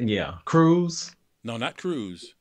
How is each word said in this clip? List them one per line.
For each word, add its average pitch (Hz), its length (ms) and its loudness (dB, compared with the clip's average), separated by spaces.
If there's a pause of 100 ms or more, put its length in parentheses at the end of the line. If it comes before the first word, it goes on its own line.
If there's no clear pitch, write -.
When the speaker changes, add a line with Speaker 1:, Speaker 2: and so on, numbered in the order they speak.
Speaker 1:
yeah. 92 340 0 (100)
Cruz? 165 680 2 (320)
Speaker 2:
No, 117 140 -6
not 131 200 -6
Cruz. 107 640 -8